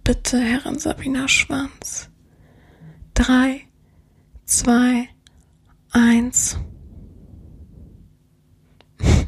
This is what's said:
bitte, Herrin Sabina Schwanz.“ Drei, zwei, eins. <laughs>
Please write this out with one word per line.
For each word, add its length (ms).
bitte, 360
Herrin 380
Sabina 500
Schwanz.“ 840
Drei, 540
zwei, 640
eins. 640
<laughs> 80